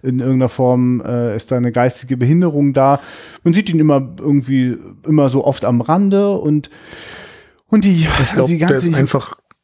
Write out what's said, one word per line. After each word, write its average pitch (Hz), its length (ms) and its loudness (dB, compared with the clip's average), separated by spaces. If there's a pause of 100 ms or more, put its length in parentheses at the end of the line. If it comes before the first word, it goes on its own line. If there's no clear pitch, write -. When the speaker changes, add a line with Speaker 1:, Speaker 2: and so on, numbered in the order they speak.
Speaker 1:
in 131 180 -2
irgendeiner 127 280 0
Form, 123 560 0
äh, 120 320 -4
ist - 160 -8
da 131 60 0
eine 123 120 0
geistige 123 460 -2
Behinderung 143 560 2
da. 139 260 4 (460)
Man 170 100 2
sieht 202 160 0
ihn 165 80 0
immer 139 400 2
irgendwie, 131 580 0 (300)
immer 151 220 2
so 131 160 0
oft 135 220 -2
am 120 140 0
Rande 196 520 0
und, 151 380 -2 (1000)
und 214 160 2
die, 185 180 4
Speaker 2:
Ich 147 300 0
glaub, 131 140 0
Speaker 1:
die 165 120 0
Speaker 2:
der 170 100 0
Speaker 1:
ganze 143 200 0
Speaker 2:
ist 165 60 0
einfach 135 420 -2 (280)